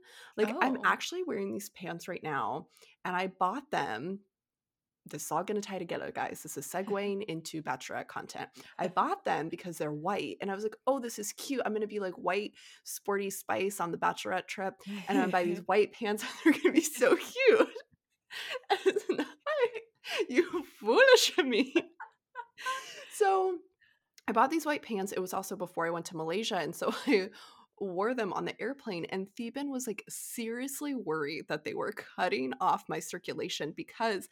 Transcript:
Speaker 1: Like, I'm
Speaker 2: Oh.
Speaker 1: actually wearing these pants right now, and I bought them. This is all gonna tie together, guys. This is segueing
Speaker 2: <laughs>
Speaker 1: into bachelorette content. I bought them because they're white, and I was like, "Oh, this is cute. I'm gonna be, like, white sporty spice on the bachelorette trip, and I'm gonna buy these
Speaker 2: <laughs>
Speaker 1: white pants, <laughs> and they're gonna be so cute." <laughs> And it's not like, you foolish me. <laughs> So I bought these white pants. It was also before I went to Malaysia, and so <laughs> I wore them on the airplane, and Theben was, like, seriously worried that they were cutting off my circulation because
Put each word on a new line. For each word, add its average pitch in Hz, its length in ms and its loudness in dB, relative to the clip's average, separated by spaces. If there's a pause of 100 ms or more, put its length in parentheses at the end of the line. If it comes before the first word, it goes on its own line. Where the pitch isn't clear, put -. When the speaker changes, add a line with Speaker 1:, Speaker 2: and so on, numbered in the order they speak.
(360)
Speaker 1:
Like, 214 240 2
I'm 262 160 2
Speaker 2:
Oh. - 80 -6
Speaker 1:
actually 330 400 2
wearing 202 260 -2
these 202 200 -8
pants 170 360 -10
right 175 160 -8
now, 139 460 -2 (360)
and 180 120 -2
I 190 120 0
bought 196 420 -2
them. 156 500 -2 (840)
This - 200 -10
is - 60 -10
all 160 120 0
gonna 208 160 -2
tie 202 180 -8
together, 170 320 -6
guys. - 320 -6
This - 140 -12
is 143 100 -8
segueing 196 580 -4
Speaker 2:
<laughs> - 40 -8
Speaker 1:
into 165 340 -8
bachelorette 127 460 -6
content. - 400 -10 (300)
I 185 100 -2
bought 226 380 0
them 160 240 0
because 175 260 -10
they're 151 160 -2
white, 147 480 -4
and 196 100 -4
I 196 40 -2
was 202 100 -6
like, 214 120 -4 (100)
"Oh, 269 120 4
this 240 200 -6
is 208 160 -6
cute. 262 280 -4
I'm 214 120 0
gonna 214 120 0
be, 208 140 -6
like, 185 140 -4
white 190 400 -2 (300)
sporty 202 440 -2
spice - 520 -2
on 170 100 0
the 170 80 -4
bachelorette 175 480 -2
trip, 190 400 -6
and 196 320 -2
I'm 185 60 4
gonna 185 80 2
buy 180 120 4
these 175 140 0
Speaker 2:
<laughs> - 80 -10
Speaker 1:
white 208 260 4
pants, 208 300 -2
<laughs> - 20 -6
and 254 60 -8 (120)
they're 320 120 8
gonna - 180 4
be - 80 8
so - 360 4
cute." 466 520 6
<laughs> - 1000 -12
And 392 160 4
it's 392 240 2
not - 80 0
like, 480 640 -2 (480)
you 311 340 2 (160)
foolish 440 560 8
me. 262 420 2
<laughs> - 60 2 (1300)
So 381 460 4 (680)
I 233 60 0
bought 226 180 6
these 311 140 0
white 294 180 0
pants. 196 300 -4
It - 80 0
was 185 140 -4
also 190 200 -4
before 170 320 -2
I 170 40 0
went 170 160 -4
to 180 100 -10
Malaysia, 180 400 -2
and 165 180 -2
so - 260 -2
<laughs> - 60 -6
I 202 220 4 (520)
wore 202 340 -2
them 220 180 -2
on 170 120 -2
the 165 160 -6
airplane, 220 460 -6
and 190 200 -4 (100)
Theben 240 320 -6
was, 254 200 -4
like, 208 200 -8
seriously 262 840 -6
worried 156 540 -2
that 151 160 -4
they 113 100 -4
were - 180 -2
cutting 208 680 -2
off 185 280 2
my 160 120 -4
circulation 165 720 -6
because - 600 -4